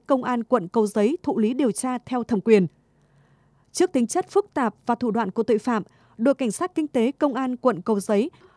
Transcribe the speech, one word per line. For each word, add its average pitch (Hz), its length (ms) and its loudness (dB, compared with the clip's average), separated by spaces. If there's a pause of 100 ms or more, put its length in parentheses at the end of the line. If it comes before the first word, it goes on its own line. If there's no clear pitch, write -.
Công 262 180 0
an 240 200 -2
quận 214 240 0
Cầu 214 200 0
Giấy 220 360 0
thụ 220 140 -2
lý 220 160 2
điều 254 180 0
tra 254 260 -4
theo 240 260 -6
thẩm 214 180 -2
quyền. 202 260 4 (1040)
Trước - 200 0
tính 240 160 0
chất 370 220 -4
phức 403 240 -2
tạp 240 220 -2 (100)
và 240 100 0
thủ 233 160 -4
đoạn 208 200 -2
của 226 120 -2
tội 226 140 2
phạm, 220 260 -2 (340)
đội 254 160 4
cảnh 254 180 -2
sát 359 240 -6
kinh 311 120 -2
tế 247 240 0
Công 285 220 0
an 254 240 -4
quận 220 240 0
Cầu 208 180 0
Giấy 214 300 0 (280)